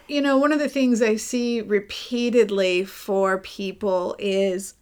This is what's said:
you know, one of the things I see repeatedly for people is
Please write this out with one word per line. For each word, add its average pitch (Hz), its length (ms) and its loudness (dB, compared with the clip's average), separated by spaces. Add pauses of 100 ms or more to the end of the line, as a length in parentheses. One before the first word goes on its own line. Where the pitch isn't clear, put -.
you 285 120 -2
know, 277 160 2
one 285 140 4
of 302 80 0
the 285 100 0
things 254 320 2
I 220 140 2
see 240 460 -2
repeatedly 208 1200 0
for 190 520 0
people 190 840 -4
is 196 640 -2